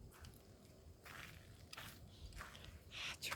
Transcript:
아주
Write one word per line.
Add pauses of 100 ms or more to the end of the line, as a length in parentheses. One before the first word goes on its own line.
(3250)
아주